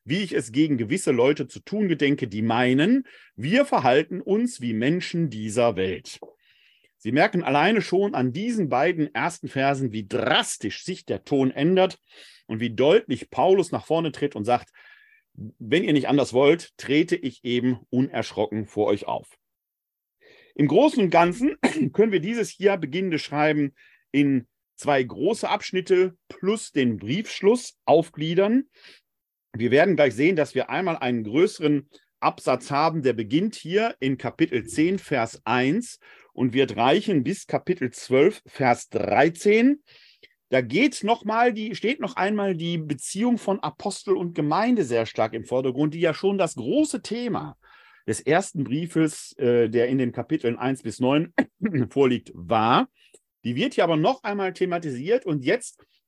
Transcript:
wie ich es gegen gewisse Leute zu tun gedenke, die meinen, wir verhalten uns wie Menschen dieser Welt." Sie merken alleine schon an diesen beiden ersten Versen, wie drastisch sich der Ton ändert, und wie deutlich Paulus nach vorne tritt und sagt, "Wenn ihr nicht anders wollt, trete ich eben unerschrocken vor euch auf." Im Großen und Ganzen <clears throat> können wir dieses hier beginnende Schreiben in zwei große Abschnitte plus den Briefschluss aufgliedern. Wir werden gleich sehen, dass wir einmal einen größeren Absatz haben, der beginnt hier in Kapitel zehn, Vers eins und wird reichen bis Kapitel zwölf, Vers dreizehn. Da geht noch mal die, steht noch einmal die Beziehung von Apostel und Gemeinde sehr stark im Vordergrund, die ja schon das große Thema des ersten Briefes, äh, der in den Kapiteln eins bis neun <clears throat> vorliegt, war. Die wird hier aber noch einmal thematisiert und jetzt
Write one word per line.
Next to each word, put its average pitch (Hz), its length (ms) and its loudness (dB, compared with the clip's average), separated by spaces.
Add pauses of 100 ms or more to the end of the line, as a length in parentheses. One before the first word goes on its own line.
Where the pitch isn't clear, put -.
wie 160 180 -4
ich 170 120 -6
es 113 180 -4
gegen 147 260 2
gewisse 120 340 -2
Leute 131 360 2
zu - 140 -18
tun 208 260 -4
gedenke, 143 400 0
die 104 140 -6
meinen, 127 640 2 (320)
wir 196 260 2
verhalten 156 560 2
uns 233 400 -2
wie 120 140 -4
Menschen 165 560 -2
dieser 110 480 0
Welt." - 420 -6 (800)
Sie 110 160 -8
merken 175 280 2
alleine 165 400 2
schon 196 320 0
an 127 200 -2
diesen 208 340 -2
beiden 147 480 0
ersten 151 320 -6
Versen, 135 440 0
wie 107 140 -6
drastisch 113 800 -2
sich - 220 -10
der 104 180 -6
Ton 135 260 2
ändert, 180 500 2 (520)
und 110 80 -6
wie 117 100 -2
deutlich 131 600 2
Paulus 185 420 2
nach 117 140 -6
vorne 160 260 -2
tritt - 240 -4
und 107 100 -6
sagt, 120 240 0 (640)
"Wenn 113 500 -2
ihr 139 100 0
nicht 135 160 2
anders 131 240 0
wollt, 143 440 2
trete 160 380 0
ich - 280 -8
eben 120 360 0 (100)
unerschrocken 110 760 -2
vor 104 200 0
euch 101 200 0
auf." - 300 -10 (1160)
Im 143 140 2
Großen 240 340 4
und 185 80 2
Ganzen 175 520 2
<clears throat> 262 320 0
können 214 180 4
wir 190 80 2
dieses 214 300 -4
hier 196 280 0
beginnende 165 420 -4
Schreiben 151 540 0 (380)
in 139 360 2 (280)
zwei 139 260 2
große 131 460 -2
Abschnitte 185 680 0 (100)
plus 214 440 -4
den 123 260 2
Briefschluss 190 880 -2
aufgliedern. 165 800 2 (880)
Wir 113 180 0
werden 165 240 6
gleich 139 200 4
sehen, 160 200 2
dass 147 200 -2
wir 131 140 -2
einmal 165 280 -4
einen 123 260 -2
größeren 147 680 0 (300)
Absatz 143 520 -2
haben, 156 320 0
der 127 100 2
beginnt 123 420 -2
hier 208 440 -4
in 135 180 -2
Kapitel 123 480 -2
zehn, 170 340 0
Vers 113 460 -4
eins 131 540 0 (340)
und 120 200 -2
wird 127 240 2
reichen 151 460 2
bis 170 240 -6
Kapitel 139 440 -4
zwölf, 147 540 0
Vers - 440 -2
dreizehn. 208 920 2 (640)
Da 131 120 4
geht 165 420 0
noch 220 220 0
mal 226 280 2
die, 214 220 -8
steht 214 240 -4
noch - 160 -6
einmal 196 400 0
die 170 220 -4
Beziehung 185 600 -4
von 196 220 -4
Apostel 190 580 -4
und 175 160 -6
Gemeinde 185 500 0
sehr 117 220 0
stark 113 280 -2
im 113 120 -8
Vordergrund, 131 480 -2
die 165 80 -4
ja 165 120 2
schon 196 240 -2
das 175 180 0
große 240 460 -2
Thema 208 560 -6 (500)
des 110 120 -4
ersten 160 440 0
Briefes, 156 760 -2
äh, 120 320 2
der 120 180 2
in 135 100 0
den 123 140 0
Kapiteln 120 460 -4
eins 131 240 -4
bis 110 180 -10
neun 147 340 0 (260)
<clears throat> 156 300 -2
vorliegt, 127 440 0
war. 113 560 2 (540)
Die 120 120 -4
wird 233 200 -2
hier 208 80 2
aber 165 140 2
noch 220 260 0
einmal 202 300 -4
thematisiert 175 720 -4
und 151 180 -4
jetzt 196 400 -4 (240)